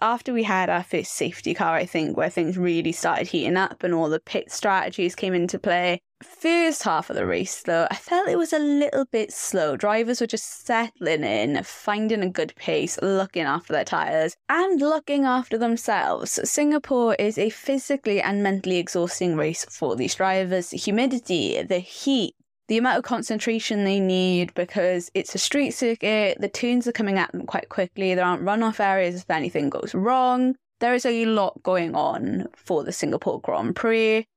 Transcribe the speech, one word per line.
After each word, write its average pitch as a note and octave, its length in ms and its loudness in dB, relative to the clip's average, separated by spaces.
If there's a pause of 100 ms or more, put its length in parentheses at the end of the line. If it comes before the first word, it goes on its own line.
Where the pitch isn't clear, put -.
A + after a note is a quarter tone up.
after A#3+ 300 -2
we A3+ 100 2
had F#3 260 0
our F3 140 0
first - 300 -4
safety - 420 -4
car, E3 200 0
I E3+ 100 0
think, D#3 300 -2
where D#3+ 140 0
things F3 260 -2
really E3+ 360 0
started E3+ 360 -2
heating E3 300 0
up - 240 -2
and F3+ 100 0
all D#3+ 180 0
the D#3+ 100 0
pit - 320 -6
strategies F#3 640 0
came F#3+ 180 -2
into F3 240 0
play. F3 420 0 (220)
First E4 640 0
half E3 260 0
of - 80 -4
the - 80 0
race, F2+ 380 -2
though, E3 280 2
I G3 40 -4
felt F4+ 340 0
it F4+ 80 2
was E4 160 0
a D#4 60 4
little C#4+ 460 2
bit A3 280 -2
slow. D#3 420 0
Drivers A3+ 460 0
were A#3 60 -2
just - 380 -8
settling F#3 580 0
in, G#2+ 400 0
finding G#3+ 600 -2
a F#3 60 0
good E3 260 -4
pace, D#3+ 460 -2
looking F#3+ 420 0
after D3 300 -2
their C#3+ 100 2
tyres, D#3+ 540 0 (100)
and E4+ 320 2
looking C#4+ 460 2
after B3+ 320 0
themselves. A3+ 840 0 (100)
Singapore C#4+ 680 2
is G#3 220 0
a G#3+ 120 2
physically C4 720 -2
and G3+ 200 0
mentally F#3+ 360 0
exhausting E3+ 580 0
race D#3 300 -2
for A#2+ 320 -2
these A#2+ 180 -2
drivers. F#3+ 540 0
The - 80 -8
humidity, G3+ 840 0
the F3+ 180 0
heat, B3 560 -2 (340)
the A3 80 2
amount B3 220 2
of A#3+ 40 -6
concentration A3+ 800 -2
they G3 160 2
need F#3 540 2
because F3+ 600 0
it's - 220 -4
a F#3+ 40 -2
street C#4+ 320 0
circuit, G#3+ 680 0
the G3+ 80 -2
turns A#3+ 400 0
are A#3 60 -2
coming G3+ 240 0
at - 160 0
them F3 120 -6
quite - 220 -4
quickly, F#3+ 480 -2
there F3+ 80 2
aren't F3+ 200 2
runoff G#3+ 360 0
areas F#3+ 420 2
if - 80 -10
anything D#3 400 0
goes - 240 -6
wrong. B3+ 640 2 (240)
There A#3+ 140 2
is A#3+ 120 0
a A#3 200 2
lot G#3+ 380 2
going F3 320 0
on D3+ 600 -2
for - 300 -2
the F3 80 -6
Singapore - 480 -2
Grand - 340 -2
Prix. A3+ 500 2 (120)